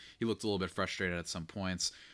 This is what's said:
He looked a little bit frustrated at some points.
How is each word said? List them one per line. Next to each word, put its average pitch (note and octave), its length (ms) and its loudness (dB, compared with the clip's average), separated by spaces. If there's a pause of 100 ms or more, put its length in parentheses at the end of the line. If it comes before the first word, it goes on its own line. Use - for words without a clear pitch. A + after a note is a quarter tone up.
(200)
He A#2 60 2
looked A2 180 2
a A2 40 2
little G2+ 120 4
bit F2+ 100 2
frustrated F2+ 480 2
at E2+ 100 -4
some E2 200 -4
points. F#2 440 0 (220)